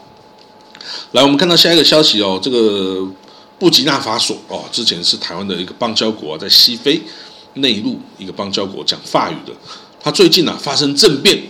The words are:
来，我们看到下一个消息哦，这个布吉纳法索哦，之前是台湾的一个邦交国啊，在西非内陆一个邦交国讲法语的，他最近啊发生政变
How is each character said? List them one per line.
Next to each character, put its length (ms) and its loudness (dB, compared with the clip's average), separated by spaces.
来， 100 4
我 60 6
们 100 4
看 100 2
到 80 2
下 180 4
一 20 6
个 80 6
消 180 6
息 200 2
哦， 200 -2
这 100 -4
个 560 0
布 120 2
吉 140 4
纳 140 0
法 220 -4
索 160 -2
哦， 200 -8
之 140 -4
前 180 -2
是 140 0
台 200 -10
湾 120 -8
的 80 -4
一 80 -6
个 160 -12
邦 160 -2
交 160 0
国 220 -10
啊， 40 -10
在 120 -8
西 260 4
非 260 0
内 240 0
陆 200 -4
一 80 -14
个 80 -12
邦 180 -8
交 140 -2
国 180 -10
讲 220 -6
法 260 0
语 40 -8
的， 80 -14
他 100 -2
最 160 6
近 220 2
啊 100 -6
发 160 -6
生 180 0
政 280 2
变 280 4